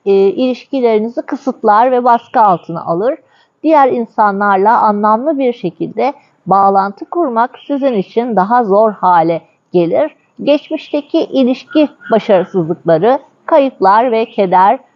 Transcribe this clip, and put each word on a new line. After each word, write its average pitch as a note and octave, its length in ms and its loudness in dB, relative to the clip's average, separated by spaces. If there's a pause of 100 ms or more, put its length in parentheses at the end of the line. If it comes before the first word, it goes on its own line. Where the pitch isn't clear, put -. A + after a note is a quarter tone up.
e, G3 60 2
ilişkilerinizi A#3 1120 0
kısıtlar A#3+ 680 0
ve B3 120 -2
baskı A#3+ 360 0
altına E3+ 440 -2
alır. G3+ 340 -4 (440)
Diğer C#4+ 300 2
insanlarla G#3 880 0
anlamlı A3 580 0
bir B3 140 0
şekilde A3+ 600 -6 (340)
bağlantı G3 580 0
kurmak B3+ 460 -2 (160)
sizin C#4 260 -2
için A3+ 440 -4
daha A3+ 280 0
zor G#3 280 2
hale E3+ 500 0 (300)
gelir. F#3 440 0 (260)
Geçmişteki D4+ 760 -4
ilişki C4+ 720 0 (240)
başarısızlıkları, F3+ 1040 0 (280)
kayıplar B3+ 680 2
ve A3+ 120 0
keder G3 540 0 (180)